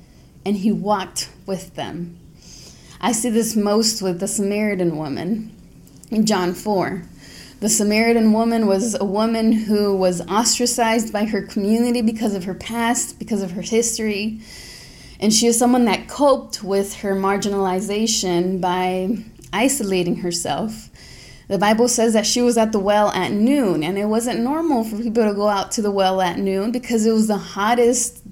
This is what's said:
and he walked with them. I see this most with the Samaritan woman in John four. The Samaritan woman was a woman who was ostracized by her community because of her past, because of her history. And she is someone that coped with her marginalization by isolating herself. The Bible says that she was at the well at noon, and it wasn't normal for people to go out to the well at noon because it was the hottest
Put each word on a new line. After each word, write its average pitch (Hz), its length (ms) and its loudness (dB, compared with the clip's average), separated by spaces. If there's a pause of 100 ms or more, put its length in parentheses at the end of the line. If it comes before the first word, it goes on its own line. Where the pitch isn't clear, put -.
(460)
and 202 120 0
he 196 140 0
walked 190 580 -2 (160)
with 190 300 -8
them. 170 440 -10 (840)
I 240 100 2
see 240 180 0
this 226 260 0
most 214 460 2
with 180 180 -2
the 196 80 -4
Samaritan 202 680 0
woman 156 580 -6 (560)
in 220 140 2
John 185 280 2
four. 180 500 -2 (560)
The 208 100 0
Samaritan 220 640 4
woman 226 340 2
was 196 320 2
a 202 60 -2
woman 220 480 2
who 208 420 0
was 180 320 2
ostracized 226 840 0
by 214 120 0
her 214 160 -2
community 226 600 0
because 220 340 0
of 185 80 -6
her 208 100 -6
past, 233 680 -4
because 202 220 -4
of 185 100 -6
her 208 100 -8
history. 220 800 -2 (760)
And 214 140 2
she 233 140 4
is 233 100 4
someone 247 280 4
that - 240 -2
coped 269 520 0
with 196 340 -2
her 196 200 -4
marginalization 196 1400 0
by 185 580 -2 (360)
isolating 190 640 0
herself. 175 720 -6 (580)
The 196 100 -2
Bible 220 300 2
says 226 260 2
that 214 120 2
she 240 160 0
was 240 160 4
at 220 140 2
the 220 80 0
well 208 300 2
at 175 220 -2
noon, 208 520 2
and 185 140 -2
it 202 80 -2
wasn't 220 340 0
normal 277 440 0
for 220 140 -6
people 226 280 0
to 208 80 2
go 202 140 0
out 196 260 0
to 233 80 -2
the 208 100 0
well 190 280 2
at 180 180 0
noon 196 340 -2
because 233 340 0
it 226 60 4
was 220 160 4
the 208 100 2
hottest 233 840 0 (100)